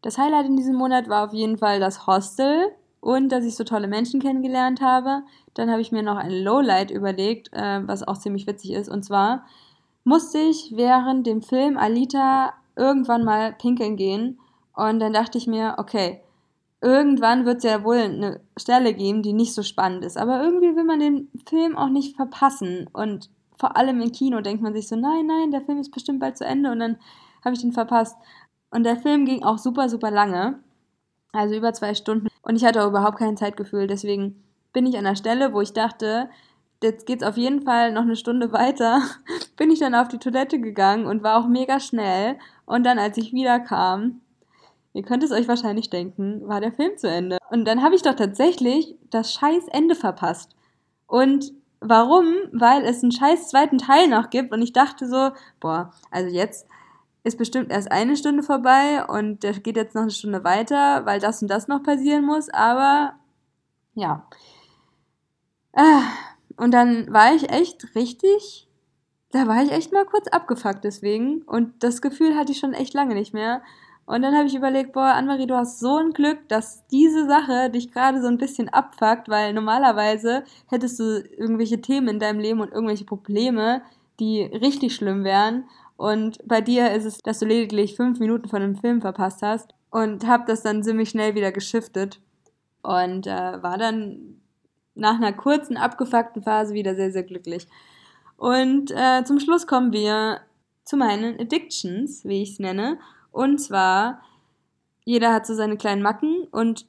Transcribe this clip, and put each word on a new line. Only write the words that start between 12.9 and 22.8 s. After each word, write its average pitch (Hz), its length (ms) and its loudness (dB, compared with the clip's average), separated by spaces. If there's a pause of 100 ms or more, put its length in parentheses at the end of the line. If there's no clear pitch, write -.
mal 214 280 0
pinkeln 240 440 -2
gehen. 202 420 -2 (360)
Und 220 260 0
dann 220 140 0
dachte 226 240 0
ich 233 80 -6
mir, 220 320 -2
okay, 196 420 -4 (600)
irgendwann 254 640 4
wird's 247 180 0
ja 214 180 0
wohl 233 140 2
eine 202 440 -2 (180)
Stelle 240 340 2
geben, 196 300 -2
die 208 100 -2
nicht 233 220 0
so 208 80 -4
spannend 185 420 -4
ist. 175 140 -8
Aber 254 240 0
irgendwie 349 340 4
will 330 80 2
man 320 160 2
den 285 280 0 (200)
Film 320 280 0
auch 277 120 -2
nicht 277 260 -2
verpassen. 262 800 -2